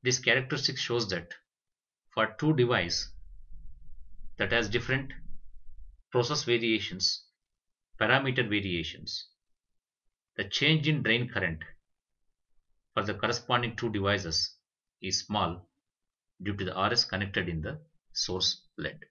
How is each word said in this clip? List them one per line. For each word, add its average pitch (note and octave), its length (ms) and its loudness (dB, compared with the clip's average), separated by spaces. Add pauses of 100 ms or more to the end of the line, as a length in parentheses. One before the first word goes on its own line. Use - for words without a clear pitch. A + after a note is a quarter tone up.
This B2 160 2
characteristic C3 600 0
shows A#2 320 -2
that F2 220 -6 (800)
for A2 240 0
two D3+ 160 4
device A#2 560 2 (1300)
that G2+ 140 0
has A#2 160 2
different C3 440 0 (960)
process B2 340 2
variations, A2+ 800 2 (760)
parameter B2+ 440 4
variations, G2 840 -2 (1080)
the G2+ 80 -2
change D3 440 4
in D3+ 140 2
drain A#2 260 2
current F2 320 -2 (1300)
for A2 80 0
the G2+ 120 -2
corresponding A#2 600 0
two A#2 140 -2
devices G2 680 0 (440)
is F#2 200 -2
small F#2 480 -2 (720)
due G2+ 120 -2
to G2 100 -6
the F2+ 100 -4
R G2+ 180 2
S A#2 120 2
connected G2 440 -2
in E2 120 -2
the - 200 -6 (320)
source - 540 -2 (100)
led. D2 220 -6 (120)